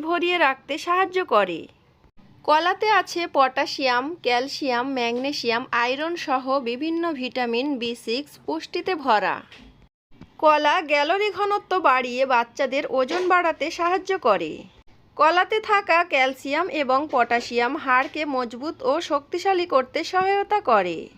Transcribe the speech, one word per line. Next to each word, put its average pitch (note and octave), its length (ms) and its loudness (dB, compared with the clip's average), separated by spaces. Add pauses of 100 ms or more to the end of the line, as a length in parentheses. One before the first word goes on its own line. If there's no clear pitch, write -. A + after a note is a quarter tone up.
ভরিয়ে F4 320 0
রাখতে C4+ 400 0
সাহায্য F#4 400 0 (140)
করে। F#3 280 2 (840)
কলাতে F4 440 2 (120)
আছে F4+ 200 -6 (160)
পটাশিয়াম, C4 680 0 (180)
ক্যালসিয়াম, B3 640 -2 (100)
ম্যাগনেসিয়াম, A#3+ 640 -2 (200)
আয়রন C#4 320 -2 (100)
সহ C4+ 200 -2 (240)
বিভিন্ন D#4 340 -4 (160)
ভিটামিন B3 480 -2 (120)
বি A#3 140 -4 (120)
সিক্স B3+ 280 -6 (100)
পুষ্টিতে E4+ 520 -6
ভরা। G#3 420 0 (1040)
কলা D4+ 360 4 (140)
ক্যালোরি D#4+ 380 2 (100)
ঘনত্ব G4+ 340 -2 (160)
বাড়িয়ে B3+ 380 2
বাচ্চাদের B3+ 640 0
ওজন C4 380 0
বাড়াতে E4+ 420 2
সাহায্য F4+ 420 -2 (140)
করে। E3+ 260 2 (640)
কলাতে F4+ 420 2 (120)
থাকা G4+ 280 4 (120)
ক্যালসিয়াম C4+ 560 0 (140)
এবং C4 200 2 (120)
পটাশিয়াম A#3+ 600 0 (120)
হাড়কে B3+ 380 0 (120)
মজবুত B3+ 420 -6 (140)
ও - 20 2 (180)
শক্তিশালী F4 560 -2
করতে C4 380 0
সহায়তা G4 560 0 (120)
করে। F3+ 260 2 (200)